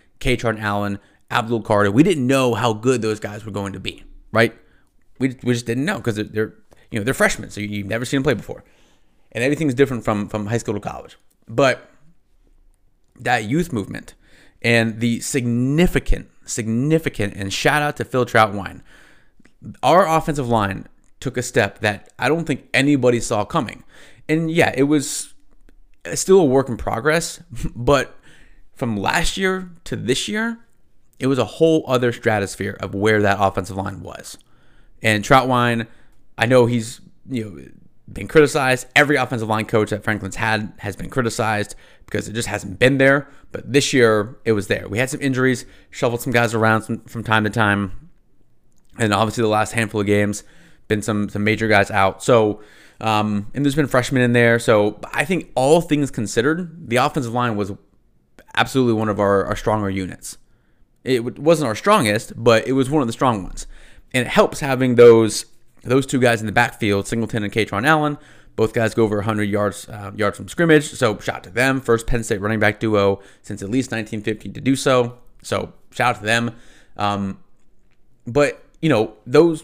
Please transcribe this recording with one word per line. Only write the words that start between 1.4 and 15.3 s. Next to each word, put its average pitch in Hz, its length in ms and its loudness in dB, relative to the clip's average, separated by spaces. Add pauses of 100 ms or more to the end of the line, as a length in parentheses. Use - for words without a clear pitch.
Carter, 104 260 2
we 113 140 4
didn't 156 240 2
know 131 260 2
how 110 200 0
good 117 280 0
those 107 180 -2
guys 104 240 -12
were 107 80 -12
going 98 220 -8
to 95 60 -12
be, - 240 -12 (280)
right? 113 220 2 (640)
We, 131 260 -4
we 123 100 0
just 120 120 -4
didn't 123 200 -4
know 190 140 -4
'cause 110 160 -4
they're, 104 100 -4
they're, 107 280 -6 (380)
you 117 80 -4
know, 101 40 -6
they're 131 120 -2
freshmen, 147 340 -4
so 101 120 -12
you, 104 60 -6
you've 104 200 -8
never 113 180 -6
seen 139 140 -2
them 135 40 -2
play 135 120 2
before. - 280 -12 (680)
And 113 120 -6
everything's 147 300 -2
different 120 320 0
from, 104 240 -2
from 104 160 -6
high 113 140 -2
school 110 160 -6
to 101 40 -6
college. - 380 -12 (300)
But 123 420 0 (1300)
that 120 260 -2
youth 135 280 -2
movement - 400 -8 (480)
and 113 380 2
the 117 200 0
significant, 131 1120 0 (160)